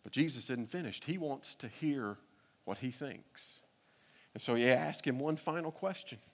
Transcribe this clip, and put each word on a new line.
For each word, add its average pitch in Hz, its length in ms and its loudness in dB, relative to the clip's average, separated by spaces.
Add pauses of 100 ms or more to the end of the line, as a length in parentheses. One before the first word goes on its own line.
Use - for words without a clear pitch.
But - 100 -12
Jesus 135 380 2
isn't 120 200 -2
finished. 160 360 -6
He 165 100 -2
wants 151 380 -4
to - 140 -10
hear 120 500 -2 (480)
what 98 120 -4
he 127 120 -2
thinks. - 720 -12 (720)
And 113 80 -6
so 120 120 4
he 117 140 8
asked 147 380 4
him 131 120 2
one 151 180 2
final 156 360 -2
question. 185 460 -6 (160)